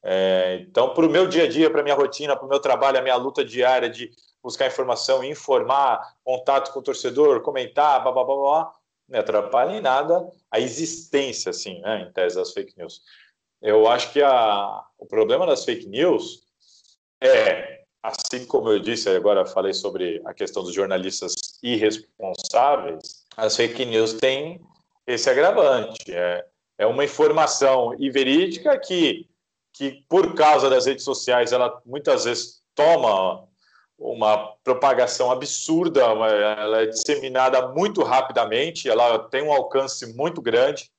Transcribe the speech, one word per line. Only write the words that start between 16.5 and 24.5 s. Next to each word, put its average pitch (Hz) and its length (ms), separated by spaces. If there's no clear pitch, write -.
é, - 560
assim 127 400
como 113 240
eu 104 80
disse, 107 300
agora 95 360
falei 95 280
sobre 90 520
a 90 80
questão 98 300
dos 90 100
jornalistas 95 880
irresponsáveis, 107 1700
as 110 200
fake 117 280
news 113 280
têm 135 480